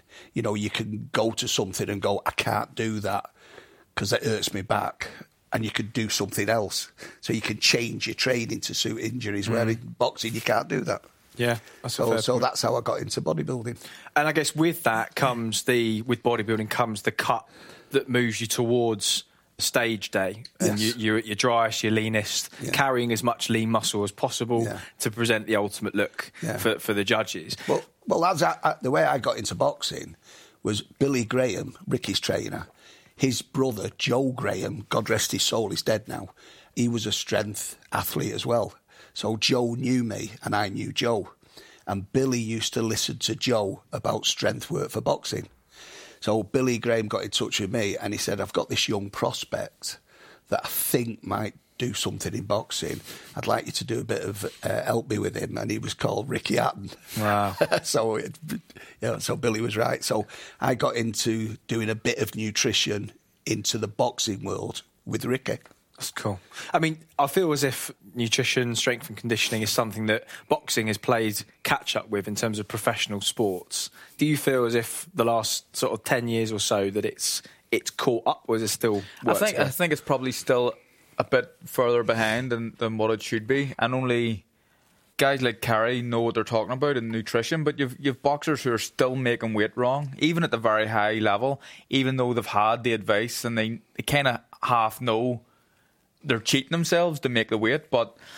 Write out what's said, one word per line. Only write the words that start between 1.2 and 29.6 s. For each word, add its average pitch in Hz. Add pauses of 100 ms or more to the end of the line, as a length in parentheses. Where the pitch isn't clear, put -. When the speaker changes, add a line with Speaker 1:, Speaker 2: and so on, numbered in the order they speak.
Speaker 1:
to 120
something 98
and 101
go, 101
"I -
can't 110
do 110
that 101 (640)
'cause 101
it -
hurts 107
me 98
back." - (440)
And 113
you 107
can 110
do 110
something 101
else. 107 (300)
So -
you 117
can -
change -
your 113
training 113
to -
suit 113
injuries, 107
where 113
Speaker 2:
Mm. 113 (100)
Speaker 1:
in 117
boxing, 117
you 113
can't 107
do 104
that. - (320)
Speaker 2:
Yeah, 120 (240)
that's 123
a -
Speaker 1:
So, 120
Speaker 2:
fair 113
Speaker 1:
so 123
Speaker 2:
point. 120
Speaker 1:
that's 123
how 120
I 120
got 113
into -
bodybuilding. 131 (400)
Speaker 2:
And 151
I 156
guess 147
with 165
that 113
comes 117
the, 113
with 123
bodybuilding 110
comes 113
the -
cut - (440)
that 135
moves 120
you 113
towards 117 (340)
stage 113
day. 104 (160)
And 104
Speaker 1:
Yes. 110
Speaker 2:
you, 113
you're 110
at 110
your 104
driest, 117
your 107
leanest, 110 (100)
Speaker 1:
Yeah. -
Speaker 2:
carrying 127
as 113
much 120
lean 113
muscle 107
as 98
possible 120
Speaker 1:
Yeah. 104 (220)
Speaker 2:
to 117
present 110
the 107
ultimate 101
look - (120)
Speaker 1:
Yeah. 107
Speaker 2:
for, 110
for -
the 101
judges. 107 (100)
Speaker 1:
Well, 151 (240)
well, 165
as 165
I, 165
I, 151
the 131
way 156
I 139
got 117
into 104
boxing - (480)